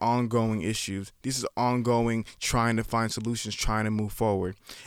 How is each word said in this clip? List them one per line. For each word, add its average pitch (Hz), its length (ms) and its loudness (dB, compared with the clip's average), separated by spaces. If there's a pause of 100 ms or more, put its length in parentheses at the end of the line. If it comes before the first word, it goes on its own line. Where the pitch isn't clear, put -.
ongoing 113 600 2
issues. 98 500 -4 (100)
This 131 160 -2
is 117 80 -4 (100)
ongoing 117 680 2 (160)
trying 117 380 2
to 113 60 0
find 113 280 0
solutions, 110 420 -4
trying 110 300 0
to 107 80 0
move 107 200 -2
forward. 98 440 0 (300)